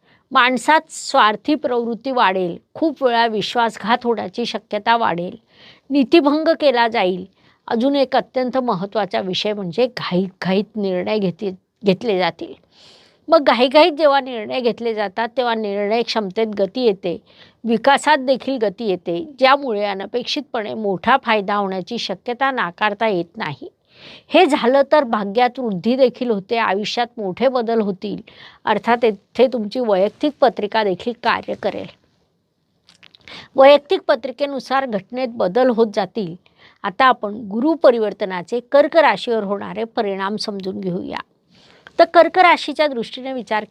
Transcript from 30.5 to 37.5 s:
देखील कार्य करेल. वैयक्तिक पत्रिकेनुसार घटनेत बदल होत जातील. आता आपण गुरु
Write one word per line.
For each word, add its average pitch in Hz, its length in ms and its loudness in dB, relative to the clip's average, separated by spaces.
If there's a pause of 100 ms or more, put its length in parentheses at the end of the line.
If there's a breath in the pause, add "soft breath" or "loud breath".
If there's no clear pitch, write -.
देखील 202 300 -2 (100)
कार्य 202 300 -2
करेल. 196 340 -6 (1700 loud breath)
वैयक्तिक 285 520 6
पत्रिकेनुसार 269 800 -4
घटनेत 240 460 -6
बदल 233 380 0
होत 226 240 2
जातील. 185 580 -6 (320 soft breath)
आता 202 220 2
आपण 240 280 2
गुरु 233 400 -2